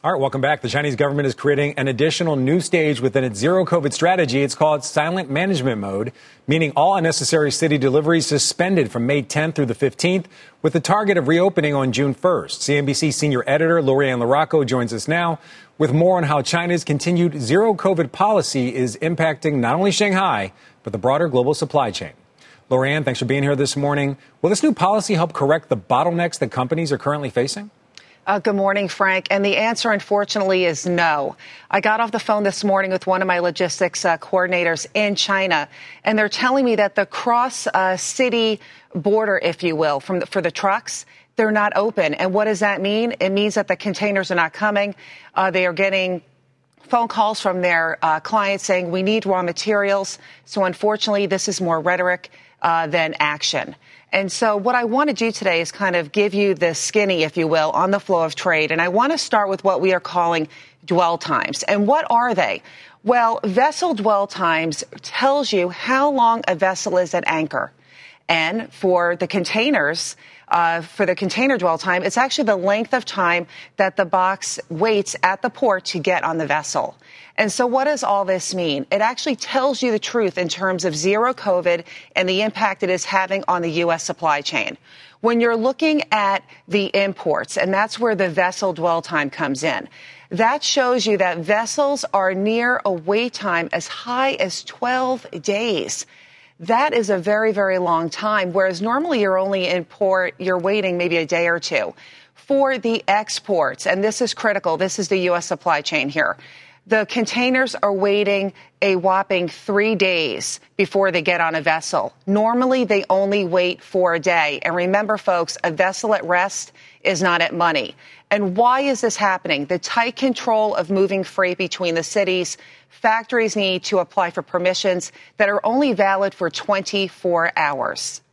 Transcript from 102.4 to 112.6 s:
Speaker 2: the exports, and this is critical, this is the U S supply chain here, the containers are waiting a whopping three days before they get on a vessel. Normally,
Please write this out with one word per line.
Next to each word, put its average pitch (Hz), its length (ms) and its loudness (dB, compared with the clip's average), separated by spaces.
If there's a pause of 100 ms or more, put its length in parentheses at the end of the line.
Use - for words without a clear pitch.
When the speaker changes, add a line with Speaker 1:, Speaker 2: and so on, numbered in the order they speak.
Speaker 2:
the 226 300 -2
exports, 190 800 -2
and 190 160 0
this 214 160 -2
is 233 140 0
critical, 196 420 -2
this 185 240 -2
is 175 80 -2
the 190 100 2 (120)
U 175 40 2
S 170 120 -2
supply 160 340 0
chain 143 280 -2
here, 147 280 -2 (500)
the 220 200 2
containers 247 680 0
are 202 200 0
waiting 196 580 0 (300)
a 196 140 2
whopping 185 520 0
three 208 460 0
days 165 680 -2 (160)
before 196 340 2
they 170 120 0
get 175 180 0
on 165 140 0
a 160 80 -2
vessel. 156 500 -2 (140)
Normally, 240 580 2